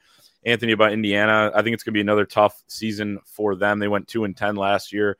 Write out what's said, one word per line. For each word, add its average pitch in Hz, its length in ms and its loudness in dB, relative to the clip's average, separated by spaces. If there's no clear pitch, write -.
Anthony, 113 260 0
about 107 220 4
Indiana. 107 600 2
I 107 80 4
think 113 140 -2
it's - 80 -10
gonna 110 100 -6
be 104 80 2
another 104 240 2
tough - 420 2
season 104 580 -8
for 104 300 -4
them. 101 220 0
They 104 100 -4
went 104 200 -4
two 113 160 -6
and 98 120 -6
ten 104 200 -4
last 98 380 -2
year. 101 260 -2